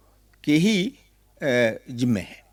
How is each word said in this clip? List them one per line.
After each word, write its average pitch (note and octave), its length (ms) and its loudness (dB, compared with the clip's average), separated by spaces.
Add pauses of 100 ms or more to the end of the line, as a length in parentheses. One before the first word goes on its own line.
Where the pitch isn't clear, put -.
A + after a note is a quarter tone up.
(440)
के D3 120 2
ही, F#3+ 320 2
अ, - 920 -4 (120)
जिम्मे A#2+ 300 -2
है। - 320 -18